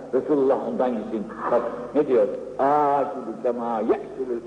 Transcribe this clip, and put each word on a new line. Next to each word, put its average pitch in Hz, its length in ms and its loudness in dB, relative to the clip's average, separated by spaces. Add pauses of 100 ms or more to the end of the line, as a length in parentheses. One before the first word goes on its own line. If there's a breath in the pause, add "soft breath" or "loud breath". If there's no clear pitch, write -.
(140)
Resulullah 131 540 2
ondan 123 240 0
gitsin. 110 320 -4 (280)
Bak 117 100 4 (340)
ne 143 120 4
diyor? 113 200 6 (320)
"Âkülü 135 840 0
kemâ 117 360 -2
ye'külül 123 680 -2